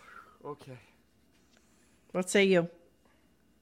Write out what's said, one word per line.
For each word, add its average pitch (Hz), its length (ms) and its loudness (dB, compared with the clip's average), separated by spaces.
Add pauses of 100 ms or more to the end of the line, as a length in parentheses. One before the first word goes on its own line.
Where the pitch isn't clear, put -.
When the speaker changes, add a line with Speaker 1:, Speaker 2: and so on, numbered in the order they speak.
(440)
Speaker 1:
Okay. 139 340 -16 (1300)
Speaker 2:
What 180 180 -6
say 202 140 4
you? 180 240 4 (920)